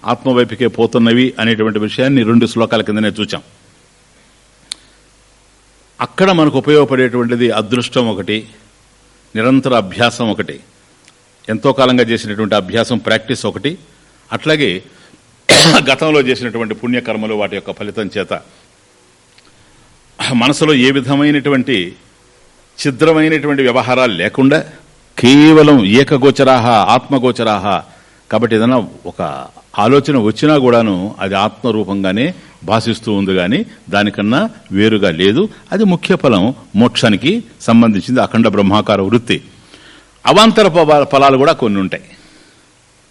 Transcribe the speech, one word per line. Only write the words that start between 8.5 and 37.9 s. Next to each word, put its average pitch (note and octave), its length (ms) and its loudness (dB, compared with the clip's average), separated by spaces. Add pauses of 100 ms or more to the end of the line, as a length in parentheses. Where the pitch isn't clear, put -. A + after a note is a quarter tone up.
నిరంతర C3 380 0
అభ్యాసం A#2 560 -2
ఒకటి, G2 300 -8 (880)
ఎంతో A2 240 -2
కాలంగా B2+ 320 2
చేసినటువంటి G#2+ 500 -4
అభ్యాసం, G#2+ 440 -2
ప్రాక్టీస్ A2 480 -4
ఒకటి, A2 320 -6 (540)
అట్లాగే C3+ 500 -2 (460)
<coughs> D#3 640 2
గతంలో D3+ 280 0
చేసినటువంటి A#2 540 -4
పుణ్యకర్మలు, A2+ 600 -4
వాటి G2+ 200 -4
యొక్క F#2+ 180 -10
ఫలితం G#2 460 -10
చేత F2+ 220 -6 (1900)
మనసులో C#3+ 420 0
ఏ B2+ 160 4
విధమైనటువంటి C3+ 1080 0 (920)
ఛిద్రమైనటువంటి D3 760 0
వ్యవహారాలు B2 500 0
లేకుండా C3 520 0 (540)
కేవలం D3 640 6
ఏకగోచరాః, C3 800 2
ఆత్మగోచరాః. A2 1300 0 (380)
కాబట్టి A2+ 260 0
ఏదైనా A2+ 320 0 (180)
ఒక C#2+ 420 -10 (300)
ఆలోచన C3+ 380 2
వచ్చినా A#2+ 420 0
కూడాను A2+ 600 0
అది G2 160 -6
ఆత్మరూపంగానే G#2 1000 -4 (300)
భాషిస్తూ A2 480 -2
ఉంది, G2 240 0
కానీ A2 300 -2 (240)
దానికన్నా G#2+ 600 -2 (220)
వేరుగా G2+ 380 0
లేదు. G2+ 380 0 (240)
అది G#3 120 0
ముఖ్య F#3 320 0
ఫలం, A2 380 0 (220)
మోక్షానికి A#2+ 680 0 (160)
సంబంధించింది A#2 600 2